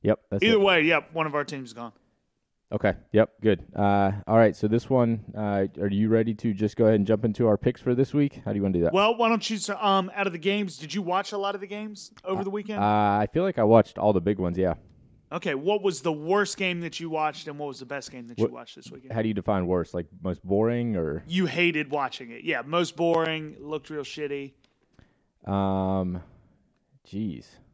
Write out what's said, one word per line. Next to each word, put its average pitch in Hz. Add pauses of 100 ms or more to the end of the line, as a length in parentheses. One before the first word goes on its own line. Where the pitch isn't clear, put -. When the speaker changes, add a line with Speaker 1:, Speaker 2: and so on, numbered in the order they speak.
Speaker 1:
Yep, 104 (100)
that's 101
Speaker 2:
Either 226
Speaker 1:
it. 202
Speaker 2:
way, 185
yep, 156
one 160
of 143
our 147
teams 135
is 110
gone. 117 (800)
Speaker 1:
Okay, 101 (180)
yep, 107 (120)
good. 104 (140)
Uh, 101 (140)
all 110
right, 110
so 107
this 117
one, 117 (140)
uh, 101 (120)
are 101
you 104
ready 113
to 110
just 104
go 117
ahead 110
and 101
jump 110
into 113
our 104
picks -
for 123
this 131
week? 143
How 104
do 104
you 98
wanna 98
do 87
that? 82
Speaker 2:
Well, 208
why 226
don't 226
you, 220
s-, 190
um, 196
out 202
of 180
the 170
games, 196
did 151
you 202
watch 180
a 202
lot 196
of 190
the 202
games 208 (120)
over 190
Speaker 1:
Uh, 196
Speaker 2:
the 196
weekend? 208
Speaker 1:
uh, - (380)
I 104
feel 170
like 185
I 117
watched 107
all 104
the 87
big 98
ones, 87
yeah. 90 (560)
Speaker 2:
Okay, 147
what 196
was 180
the 165
worst 175
game 180
that 165
you 165
watched, 156
and 147
what 147
was 135
the 131
best 139
game 123
that 120
you -
Speaker 1:
What, 123
Speaker 2:
watched 120
this -
weekend? 127
Speaker 1:
how 113
do 110
you 107
define 95
worst? 87
Like, 87 (160)
most 90
boring, 113
or? 80
Speaker 2:
You 180
hated 151
watching 131
it. 117
Yeah, 143
most 165
boring, 160
looked 151
real 147
shitty. 139 (920)
Speaker 1:
Um, 95 (840)
jeez. 95 (280)